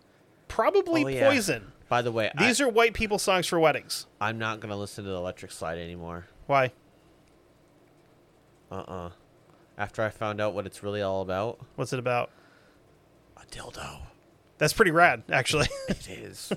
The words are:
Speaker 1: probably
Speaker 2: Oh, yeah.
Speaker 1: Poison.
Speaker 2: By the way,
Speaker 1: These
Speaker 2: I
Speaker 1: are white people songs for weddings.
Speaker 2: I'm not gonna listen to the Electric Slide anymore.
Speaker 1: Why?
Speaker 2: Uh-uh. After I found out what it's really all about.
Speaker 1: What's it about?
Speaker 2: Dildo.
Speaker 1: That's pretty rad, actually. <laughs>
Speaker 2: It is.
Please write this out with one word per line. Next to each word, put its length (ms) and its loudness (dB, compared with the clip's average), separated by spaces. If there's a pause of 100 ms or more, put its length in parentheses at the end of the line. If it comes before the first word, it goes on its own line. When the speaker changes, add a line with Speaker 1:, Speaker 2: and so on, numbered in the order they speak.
(480)
Speaker 1:
probably 580 2
Speaker 2:
Oh, 40 -2
yeah. 200 4
Speaker 1:
Poison. 420 0 (180)
Speaker 2:
By 120 2
the 100 -2
way, 260 0
Speaker 1:
These 220 4
Speaker 2:
I 60 2
Speaker 1:
are 40 2
white 240 4
people 240 -2
songs 300 2
for 120 2
weddings. 480 2 (120)
Speaker 2:
I'm 180 -2
not 220 -4
gonna 160 -8
listen 300 -8
to 40 -8
the 60 -4
Electric 360 -6
Slide 260 -6
anymore. 480 -10 (220)
Speaker 1:
Why? 240 2 (2000)
Speaker 2:
Uh-uh. 400 -12 (680)
After 260 -6
I 60 0
found 320 -6
out 120 0
what 120 -4
it's 180 -14
really 180 -4
all 200 -2
about. 380 -4 (160)
Speaker 1:
What's 180 -6
it 60 -4
about? 300 -2 (1200)
Speaker 2:
Dildo. 460 -14 (600)
Speaker 1:
That's 140 2
pretty 180 6
rad, 380 6
actually. 380 2 (100)
<laughs> 120 -10
Speaker 2:
It 200 -6
is. 480 -12